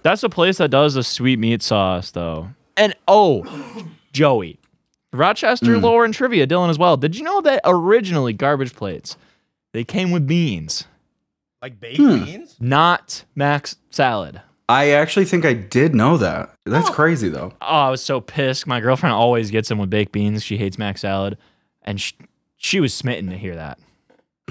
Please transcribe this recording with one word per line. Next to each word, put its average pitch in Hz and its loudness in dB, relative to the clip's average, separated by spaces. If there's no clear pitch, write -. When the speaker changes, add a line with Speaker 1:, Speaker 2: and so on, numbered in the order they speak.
Speaker 1:
That's 180 2
a 226 0
place 180 2
that 156 2
does 143 4
a 123 -2
sweet 123 0
meat 113 0
sauce, 92 0
though. 85 -8
And, 202 2
oh, 185 4
<gasps> - -20
Joey. 127 0
Rochester 226 2
Speaker 2:
Mm. 202 0
Speaker 1:
lore 233 4
and 226 0
trivia, 233 0
Dylan 175 0
as 151 0
well. 175 4
Did 156 -2
you 277 -10
know 381 -2
that 285 2
originally 175 2
garbage 135 -2
plates, - -10
they 113 -6
came 185 -4
with 156 0
beans? 127 -2
Speaker 3:
Like 123 -18
baked 120 -14
Speaker 2:
Hmm. 185 6
Speaker 3:
beans? 214 -14
Speaker 1:
Not 147 0
Max 143 -2
salad. 110 -2
Speaker 2:
I 139 4
actually 165 4
think 175 0
I 135 4
did 123 0
know 131 4
that. 85 -2
That's 151 0
Speaker 3:
Oh. 311 -4
Speaker 2:
crazy, 151 0
though. 73 -10
Speaker 1:
Oh, - -12
I 143 2
was 131 -6
so 131 -4
pissed. 135 -4
My 123 -2
girlfriend 131 0
always 117 2
gets 110 -2
them 110 -2
with 101 -2
baked 107 -2
beans. 104 -2
She 101 -6
hates 98 -6
Max 98 -6
salad. 98 -4
And 98 -8
sh-, - -10
she - -2
was 135 0
smitten 98 -6
to 92 -10
hear 95 -10
that. 76 -12